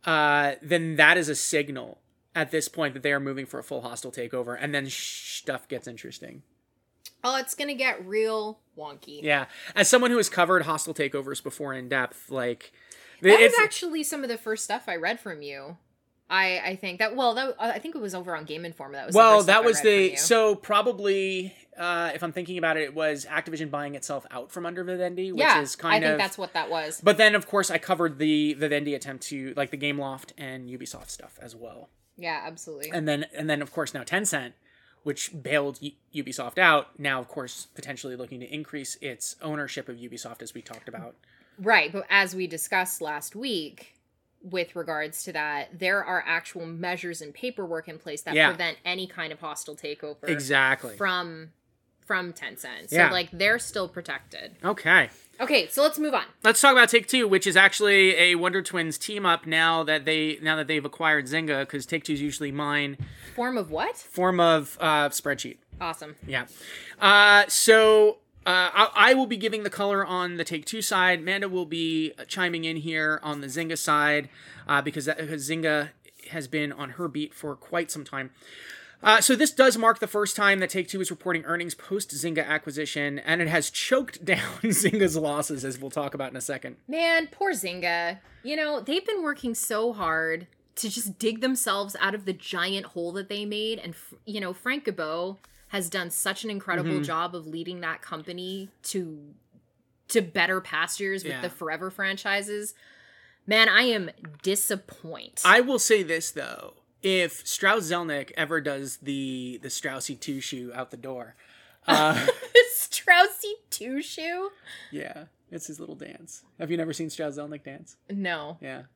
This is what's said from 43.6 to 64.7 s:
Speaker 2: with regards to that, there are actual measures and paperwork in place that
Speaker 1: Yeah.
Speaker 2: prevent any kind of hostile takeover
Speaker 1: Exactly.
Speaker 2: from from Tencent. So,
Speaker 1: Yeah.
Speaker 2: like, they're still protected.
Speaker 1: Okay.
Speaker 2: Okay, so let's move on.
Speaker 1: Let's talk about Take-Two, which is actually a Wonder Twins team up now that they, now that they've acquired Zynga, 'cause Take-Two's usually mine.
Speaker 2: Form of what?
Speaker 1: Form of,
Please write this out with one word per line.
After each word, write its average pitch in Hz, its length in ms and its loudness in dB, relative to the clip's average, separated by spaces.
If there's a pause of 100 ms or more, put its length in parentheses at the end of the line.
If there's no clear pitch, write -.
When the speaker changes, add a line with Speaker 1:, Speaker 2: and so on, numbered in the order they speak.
Speaker 2:
with 180 340 -6
regards 156 480 -6
to - 80 -10
that, 151 480 -6
there 190 240 0
are 180 240 -2
actual 165 380 -4
measures 175 560 -8
and - 120 -16
paperwork 180 540 -8
in 156 100 -16
place 147 260 -10
that 151 100 -6
Speaker 1:
Yeah. 151 160 6
Speaker 2:
prevent 165 340 -4
any 180 240 -6
kind 160 240 -10
of 156 80 -14
hostile 151 360 -12
takeover 151 520 -10
Speaker 1:
Exactly. 135 720 2
Speaker 2:
from 170 540 -4 (540)
from 180 280 -4
Tencent. 123 560 -14
So, 151 60 -2
Speaker 1:
Yeah. 170 160 6
Speaker 2:
like, 180 200 -2
they're 202 280 2
still 190 280 -6
protected. - 760 -14
Speaker 1:
Okay. 170 460 4 (300)
Speaker 2:
Okay, 247 280 2
so - 140 0
let's 302 160 4
move 302 160 0
on. 190 120 0 (180)
Speaker 1:
Let's 220 180 6
talk 277 120 10
about 240 160 10
Take-Two, 233 380 4
which 190 200 4
is 180 100 4
actually 190 600 8
a 175 180 8
Wonder 180 260 0
Twins 165 360 -4
team 208 280 -6
up 170 220 2
now 165 360 2
that 151 220 0
they, 156 360 0
now 156 160 0
that 147 100 -4
they've 151 180 0
acquired 151 400 2
Zynga, 143 420 -2
'cause 139 180 -8
Take-Two's 151 360 -4
usually 143 300 -6
mine. 143 460 -2 (380)
Speaker 2:
Form 254 220 -2
of 170 140 -4
what? 233 260 -4
Speaker 1:
Form 180 420 0
of, 160 400 4